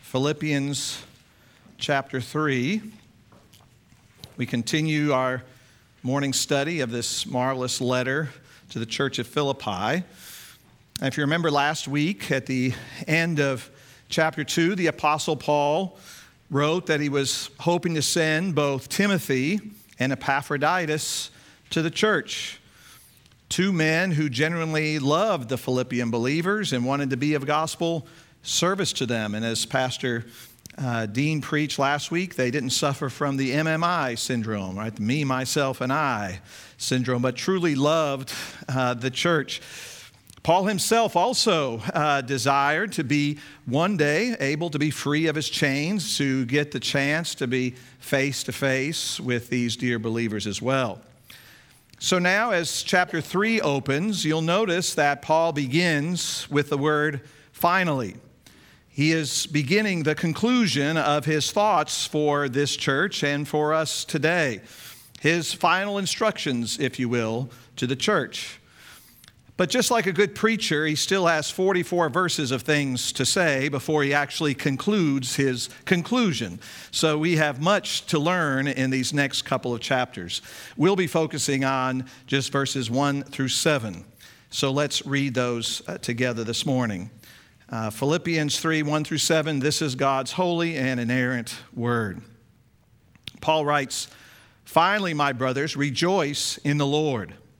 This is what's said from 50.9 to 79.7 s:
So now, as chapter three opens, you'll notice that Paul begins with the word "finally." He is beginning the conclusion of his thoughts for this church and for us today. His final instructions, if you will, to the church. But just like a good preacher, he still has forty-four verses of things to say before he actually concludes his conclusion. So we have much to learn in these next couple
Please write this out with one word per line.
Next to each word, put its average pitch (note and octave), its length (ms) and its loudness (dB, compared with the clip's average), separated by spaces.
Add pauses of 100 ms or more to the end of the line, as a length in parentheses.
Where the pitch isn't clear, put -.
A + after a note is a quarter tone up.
So F#3 200 2
now, G3+ 320 2
as E3+ 320 0
chapter F3+ 380 2
three G#3+ 400 2
opens, D3+ 640 0
you'll D#3 160 2
notice F3 540 2
that C#3+ 260 2
Paul E3 320 2
begins D#3 1000 0
with C#3+ 160 2
the D3 100 0
word D3 440 2 (320)
"finally." E3+ 640 2 (720)
He D3+ 240 2
is D#3 320 -2
beginning E3+ 580 2
the D3+ 100 2
conclusion D#3+ 840 2
of D3 260 2
his D3+ 300 0
thoughts G3+ 520 2
for D3 440 0
this C#3 260 0
church C#3+ 480 0
and C#3+ 240 0
for D3+ 260 0
us D#3+ 300 -2
today. D3+ 560 0 (640)
His E3 320 2
final G3 440 2
instructions, D#3 800 -2
if C3 220 -2
you B2 80 0
will, A#2+ 420 -2 (280)
to B2+ 100 -2
the C3 80 0
church. - 640 -2 (960)
But F3+ 140 0
just B3+ 220 2
like A3+ 160 2
a G3 40 0
good G3 220 2
preacher, G#3 540 0
he D#3 80 0
still F#3+ 320 2
has D#3 240 2
forty-four F3+ 580 2
verses D#3 400 0
of B2+ 140 -2
things C#3+ 480 0
to - 120 -2
say D3 460 2
before D3 320 0
he C#3 100 2
actually C#3+ 440 0
concludes C#3 800 0
his C3 340 0 (160)
conclusion. E3 720 0 (300)
So D3+ 300 2
we E3 160 2
have D3 260 2
much - 460 0
to E3 100 0
learn D3 500 2
in C3 220 0
these C3 240 0
next C#3+ 300 0
couple B2 280 -2